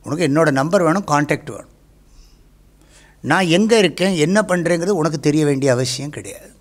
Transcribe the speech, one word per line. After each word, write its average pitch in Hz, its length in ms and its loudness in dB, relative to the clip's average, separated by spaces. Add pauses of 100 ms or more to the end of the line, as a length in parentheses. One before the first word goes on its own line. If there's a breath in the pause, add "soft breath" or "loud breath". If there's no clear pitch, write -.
உனக்கு 151 240 -2
என்னோடய 151 220 2
நம்பர் 160 320 0
வேணும், 180 240 0
கான்டாக்ட் 143 440 -2
வேணும். - 200 -16 (1500 soft breath)
நான் 170 260 0
எங்கே 208 320 4
இருக்கேன், 185 360 0
என்ன 170 260 2
பண்ணுறேங்கிறது 175 480 -2
உனக்கு 156 320 -2
தெரிய 151 240 2
வேண்டிய 139 280 0
அவசியம் 131 380 -4
கிடையாது. - 500 -18